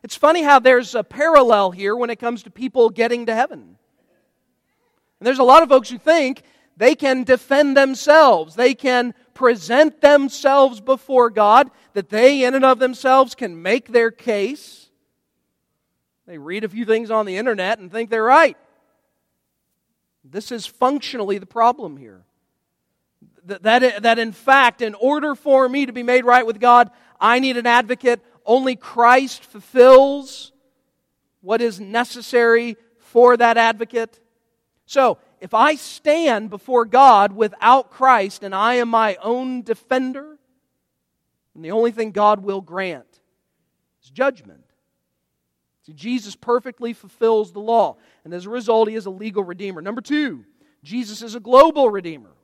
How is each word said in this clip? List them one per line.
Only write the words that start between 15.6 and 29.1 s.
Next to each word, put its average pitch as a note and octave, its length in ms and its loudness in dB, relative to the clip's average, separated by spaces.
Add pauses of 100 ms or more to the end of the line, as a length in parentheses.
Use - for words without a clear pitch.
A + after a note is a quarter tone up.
They E3+ 120 -20
read F3 260 -12
a G#3 60 -8
few A3 140 -10
things A3 280 -4
on A3 140 -2
the F#3+ 120 -10
internet G#3+ 420 -4
and F3+ 120 -20
think A3 180 -10
they're A3 140 -4
right. C4+ 340 4 (1700)
This E3 280 -16
is A#3 140 -12
functionally A#3+ 720 -6
the F#3+ 80 -14
problem A#3 500 -4
here. G#2 300 -20 (1200)
Th-, F#3 140 -14
that, A3 420 0
that A3+ 160 0
in A3+ 120 -6
fact, C4 500 0
in G#3+ 140 -8
order C#4+ 400 -4
for C4 340 0
me C#4 160 -4
to A#3+ 80 -14
be A#3+ 100 -10
made B3 220 0
right B3 200 4
with A3 140 -8
God, A#3+ 300 4 (320)
I A#3 180 2
need C4 160 -4
an A#3+ 120 -4
advocate. A#3+ 520 -2 (260)
Only C4 300 -2
Christ B3 720 0